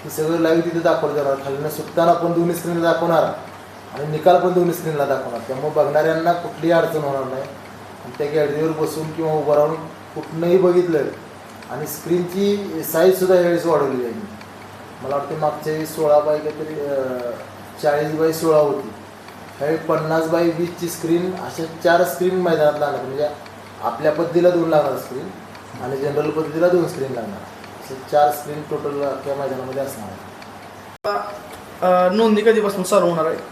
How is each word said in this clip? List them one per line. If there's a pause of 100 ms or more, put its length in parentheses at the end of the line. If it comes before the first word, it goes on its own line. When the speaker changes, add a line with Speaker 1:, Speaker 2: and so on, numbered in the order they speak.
Speaker 1:
हे
सगळं
लाईव्ह
तिथे
दाखवलं
जाणार.
खालनं
सुटताना
पण
दोन्ही
स्क्रीन
दाखवणार (720)
आणि
निकाल
पण
दोन्ही
स्क्रीनला
दाखवणार,
त्यामुळे
बघणाऱ्यांना
कुठलीही
अडचण
होणार
नाही. (600)
आणि
त्या
गॅलरीवर
बसून
किंवा
उभं
राहून (400)
कुठनंही
बघितलं (720)
आणि
स्क्रीनची (100)
साईजसुद्धा
यावेळेस
वाढवली
आहे. (880)
मला
वाटतं
मागच्या
वेळी
सोळा
बाय
काहीतरी,
अ, (520)
चाळीस
बाय
सोळा
होती, (680)
ह्यावेळी
पन्नास
बाय
वीसची
स्क्रीन
अशा (200)
चार
स्क्रीन
मैदानात
लागणार,
म्हणजे (540)
आपल्या
पद्धतीला
दोन
लागणार
स्क्रीन (540)
आणि
जनरल
पद्धतीला
दोन
स्क्रीन
लागणार,
अशा (180)
चार
स्क्रीन
टोटल
अख्ख्या
मैदानामध्ये
असणार
आहे. (640)
Speaker 2:
अ,
नोंदणी
कधीपासून
चालू
होणार
आहे? (140)